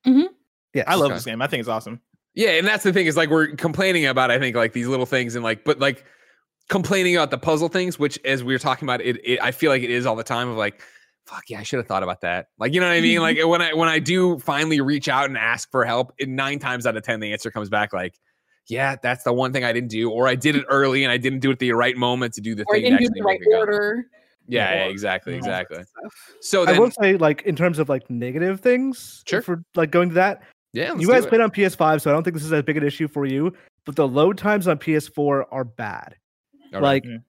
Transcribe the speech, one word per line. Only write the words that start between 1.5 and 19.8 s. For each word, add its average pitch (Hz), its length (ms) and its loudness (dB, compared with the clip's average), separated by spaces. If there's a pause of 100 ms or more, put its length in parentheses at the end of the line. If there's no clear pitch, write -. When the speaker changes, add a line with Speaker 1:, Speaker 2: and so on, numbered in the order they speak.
Speaker 3:
it's 117 100 -6
awesome. 110 320 -6 (320)
Speaker 4:
Yeah, 208 180 2
and 170 160 2
that's 214 160 0
the 196 80 4
thing 185 160 2
is, 151 80 0
like, 165 140 2
we're 156 260 4
complaining 170 500 0
about, 127 260 2
I 123 80 4
think, 127 160 -2
like, 113 180 0
these 120 140 -4
little 127 180 0
things 123 300 -2
and, 120 80 -6
like, 113 200 -4
but, 143 160 0
like, 139 240 -2 (640)
complaining 185 480 0
about 147 160 0
the 127 60 -4
puzzle 160 320 0
things, 180 280 -4
which, 147 280 -2
as 135 180 -2
we 123 80 -2
were 131 80 0
talking 139 280 -2
about, 123 120 -2
it, 123 240 -2
it, 123 180 0
I 123 100 0
feel 151 200 0
like 131 120 2
it 120 80 -4
is 123 140 -2
all 117 100 0
the 113 80 -8
time 123 260 -4
of, 113 80 -6
like, 104 240 -4 (440)
"Fuck - 240 -16
yeah, 107 100 -12
I 104 40 -12
should 135 140 -6
have 120 100 -6
thought 95 160 -2
about 87 180 -6
that." 87 260 -4 (100)
Like, 120 160 -2
you 180 80 0
know 180 60 2
what 175 60 2
I 170 80 2
mean? 170 180 2
Speaker 1:
Mm-hmm. 160 200 2
Speaker 4:
Like, 160 80 2
when 170 140 2
I, 165 120 -2
when 165 140 2
I 160 120 2
do 175 400 0
finally 151 420 0
reach 139 260 -2
out 139 220 0
and 131 80 -8
ask 113 340 -2
for 127 140 2
help, 120 320 -2
it, 139 100 -6
nine 135 320 -4
times 127 280 -6
out 110 100 -2
of 110 60 -8
ten, 113 180 -4
the 107 100 -6
answer 107 200 -6
comes 107 180 -8
back 104 240 0
like, 90 260 -8 (480)
"Yeah, 135 340 -2
that's 123 220 -2
the 123 80 0
one 127 220 0
thing 135 100 -2
I 120 80 0
didn't 120 200 -4